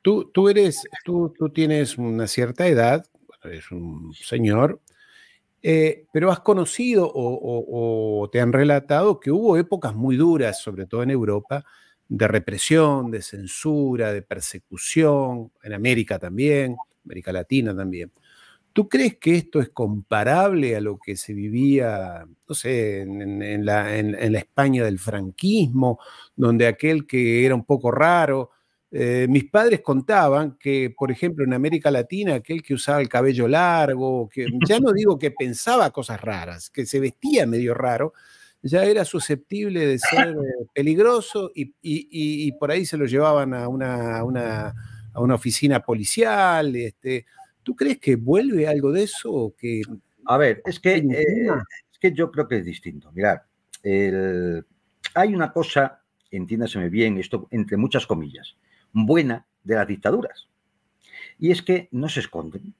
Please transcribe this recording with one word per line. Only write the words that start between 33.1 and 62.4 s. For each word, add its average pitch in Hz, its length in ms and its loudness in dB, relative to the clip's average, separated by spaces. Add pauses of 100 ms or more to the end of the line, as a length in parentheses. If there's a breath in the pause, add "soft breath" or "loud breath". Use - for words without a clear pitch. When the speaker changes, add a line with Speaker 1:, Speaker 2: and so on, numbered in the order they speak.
Speaker 1:
largo, 135 840 2
que 123 180 -6 (200)
ya 220 120 2
no 262 140 4
digo 196 260 2
que 147 100 -2
pensaba 143 600 0
cosas 117 280 -8
raras, 87 520 -10
que 131 160 -6
se 139 120 -2
vestía 180 460 0
medio 120 300 -2
raro, 127 380 -2 (480 soft breath)
ya 160 220 0
era 202 220 2
susceptible 175 800 -4
de 135 140 2
ser, - 300 2
eh, 131 440 -6
peligroso 196 840 2
y, 147 80 -6 (180)
y, 151 300 -6
y, 151 360 -4
y 139 60 -2
por 147 180 -4
ahí 180 140 0
se 156 120 -6
lo 147 80 0
llevaban 139 480 2
a 123 140 -6
una, 123 500 -4
a 113 60 -4
una, 113 500 -4 (400 loud breath)
a 120 80 -4
una 123 140 4
oficina 127 440 0
policial, 165 960 0
este, 120 500 -6 (380 loud breath)
¿tú 254 120 -8
crees 277 240 -2
que 135 180 2
vuelve 165 500 2
algo 143 240 0
de 185 120 0
eso 214 280 -8
o 120 240 -4
que 117 260 -6 (440)
Speaker 2:
A 123 120 2
ver, 123 280 2
es 180 140 -6
que, 185 160 2
Speaker 1:
hay 165 100 0
un 131 80 2
Speaker 2:
eh, 147 120 0
Speaker 1:
tema? 185 380 0 (280 loud breath)
Speaker 2:
es - 80 -20
que 185 120 2
yo 165 200 -2
creo 151 180 -2
que 123 80 0
es 92 80 -4
distinto. 82 480 -14
Mirad, 95 240 0 (460)
el... 95 840 -2 (480)
hay 202 200 2
una 165 200 -2
cosa, 143 480 -2 (300)
entiéndaseme 98 580 -4
bien, 107 280 2
esto 95 340 -8
entre 104 260 -2
muchas 123 300 0
comillas, 78 500 -8 (340)
buena 123 540 0 (180)
de 107 120 0
las 101 120 0
dictaduras. - 640 -4 (880 loud breath)
Y 165 140 2
es 175 100 2
que 180 300 0
no 135 180 -4
se - 120 -4
esconden. 85 580 -12